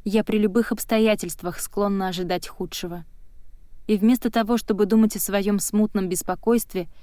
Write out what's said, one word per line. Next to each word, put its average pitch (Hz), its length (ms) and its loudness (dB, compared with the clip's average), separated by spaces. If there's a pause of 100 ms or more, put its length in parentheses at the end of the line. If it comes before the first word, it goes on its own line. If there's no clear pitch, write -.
я 208 180 2
при 214 140 0
любых 208 340 0
обстоятельствах 214 880 0
склонна 196 500 -2
ожидать 180 380 -4
худшего. 175 580 -10 (840)
И 208 100 4
вместо 226 320 4
того, 226 280 2
чтобы 208 280 0
думать 220 300 4
о 196 40 -4
своем 202 380 0
смутном 208 520 0
беспокойстве, 185 800 0 (160)